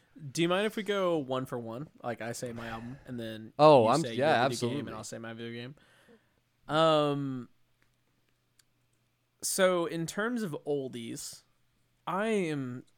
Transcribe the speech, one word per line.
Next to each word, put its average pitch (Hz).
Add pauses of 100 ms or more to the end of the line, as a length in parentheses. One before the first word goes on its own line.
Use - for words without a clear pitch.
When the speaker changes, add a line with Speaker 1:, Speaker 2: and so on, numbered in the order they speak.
(320)
Speaker 1:
Do 156
you 170
mind 190
if 214
we 220
go 190
one 131
for 135
one? 117 (160)
Like, 120
I 113
say 120
my 117
album, 117
and 123
then 110
Speaker 2:
Oh, 147
Speaker 1:
you 110
Speaker 2:
I'm, 139
Speaker 1:
say 123
Speaker 2:
yeah, -
Speaker 1:
your -
video 135
game, 120
Speaker 2:
absolutely. 120
Speaker 1:
and 120
I'll 110
say 113
my 113
video 117
game. 123 (1000)
Um, 143 (1900)
so 185
in 165
terms 226
of 156 (120)
oldies, 127 (640)
I 190
am, 151 (140)